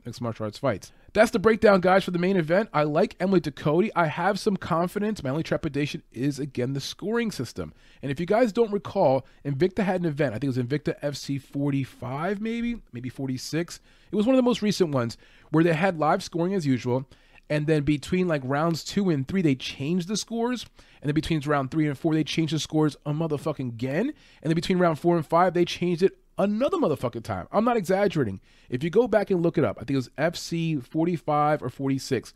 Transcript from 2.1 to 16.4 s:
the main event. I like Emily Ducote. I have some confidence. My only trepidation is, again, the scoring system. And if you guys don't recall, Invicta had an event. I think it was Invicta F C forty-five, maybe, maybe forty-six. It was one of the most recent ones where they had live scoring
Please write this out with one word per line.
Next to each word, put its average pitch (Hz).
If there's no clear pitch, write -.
the 175
main 185
event. 175
I 151
like 151
Emily 190
Ducote. 160
I 170
have 175
some 196
confidence. 202
My 127
only 151
trepidation 147
is, 139
again, 131
the 139
scoring 220
system. 90
And 139
if 135
you 175
guys 214
don't 226
recall, 170
Invicta 143
had 185
an 175
event. 143
I -
think 127
it -
was -
Invicta 135
F 143
C 139
forty-five, 139
maybe, 233
maybe 120
forty-six. 135
It -
was 208
one 262
of -
the 254
most 240
recent 185
ones 120
where 156
they 170
had 175
live 156
scoring 175